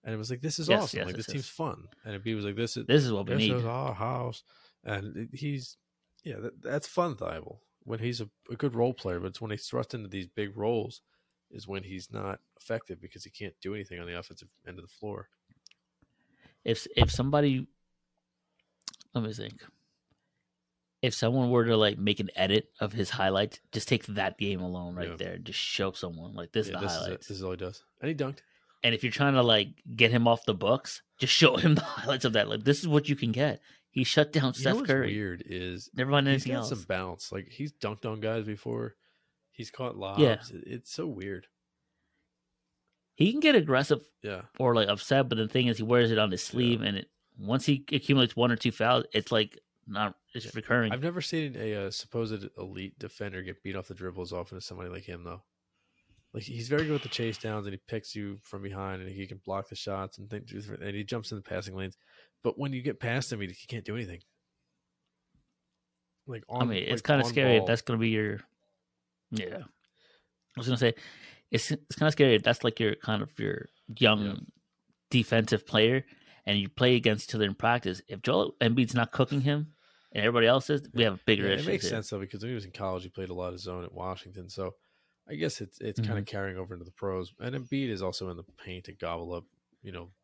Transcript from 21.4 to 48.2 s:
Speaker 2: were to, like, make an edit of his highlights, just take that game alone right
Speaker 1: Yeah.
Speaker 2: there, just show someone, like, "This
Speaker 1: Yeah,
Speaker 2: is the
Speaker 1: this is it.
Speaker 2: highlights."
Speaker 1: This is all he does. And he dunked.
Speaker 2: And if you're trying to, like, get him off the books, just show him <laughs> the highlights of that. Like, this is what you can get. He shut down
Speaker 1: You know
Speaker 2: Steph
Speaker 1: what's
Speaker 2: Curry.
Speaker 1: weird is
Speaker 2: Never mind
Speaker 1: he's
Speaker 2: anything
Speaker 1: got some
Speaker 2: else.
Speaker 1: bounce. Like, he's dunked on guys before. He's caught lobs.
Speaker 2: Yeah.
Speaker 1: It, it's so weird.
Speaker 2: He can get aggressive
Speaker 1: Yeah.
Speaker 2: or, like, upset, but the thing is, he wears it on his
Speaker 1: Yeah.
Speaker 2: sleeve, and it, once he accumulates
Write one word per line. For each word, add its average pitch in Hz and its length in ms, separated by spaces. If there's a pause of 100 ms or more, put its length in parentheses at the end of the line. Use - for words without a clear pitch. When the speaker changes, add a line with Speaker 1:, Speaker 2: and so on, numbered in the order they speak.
Speaker 2:
were 120 160
to, 117 120
like, 107 200
make 101 240
an 98 140
edit 95 440
of 104 140
his 107 160
highlights, 95 500 (140)
just 110 160
take 120 180
that 98 300
game 101 240
alone 90 340
right 87 140
Speaker 1:
Yeah. 85 80
Speaker 2:
there, 90 200
just - 220
show - 320
someone, 87 420
like, 87 200
"This 107 160
Speaker 1:
Yeah, 92 60
Speaker 2:
is 90 40
the 101 80
Speaker 1:
this 90 40
is 82 60
it. 85 60
Speaker 2:
highlights." 90 240
Speaker 1:
This 98 100
is 95 60
all 92 80
he 92 60
does. 90 260 (180)
And 139 80
he 165 60
dunked. 135 240 (440)
Speaker 2:
And 117 120
if - 80
you're 120 80
trying 139 220
to, 127 100
like, 110 260 (260)
get 113 160
him 117 160
off 117 180
the 110 80
books, 98 500 (160)
just 131 140
show 135 240
him 156 180
<laughs> - 0
the - 60
highlights - 440
of 113 80
that. 104 160
Like, 107 140
this 143 160
is 180 80
what 147 220
you 143 60
can 120 180
get. 131 280 (300)
He 131 140
shut 151 280
down 143 120
Speaker 1:
You - 20
know 135 240
Speaker 2:
Steph 208 60
Speaker 1:
what's 262 100
Speaker 2:
Curry. 131 260
Speaker 1:
weird 98 320
is 90 480
Speaker 2:
Never 127 160
mind 139 180
Speaker 1:
he's 135 200
Speaker 2:
anything 127 60
Speaker 1:
got 120 120
some 113 140
Speaker 2:
else. 87 60
Speaker 1:
bounce. 92 460
Like, 98 180
he's 143 240
dunked 104 360
on 107 120
guys 110 240
before. 117 500 (560)
He's - 180
caught 123 280
lobs. 98 240
Speaker 2:
Yeah. 117 180 (180)
Speaker 1:
It, - 80
it's - 260
so 170 140
weird. 98 420 (1700)
Speaker 2:
He 185 160
can 294 100
get 302 140
aggressive 147 460 (220)
Speaker 1:
Yeah. 98 200 (140)
Speaker 2:
or, 127 160
like, 110 140
upset, 127 420
but 113 80
the 110 100
thing 123 200
is, 113 100
he 110 60
wears 117 280
it 110 60
on 107 140
his 90 160
Speaker 1:
Yeah. - 40
Speaker 2:
sleeve, 117 300
and 104 160
it, - 140 (260)
once 113 280
he 139 260
accumulates 135 440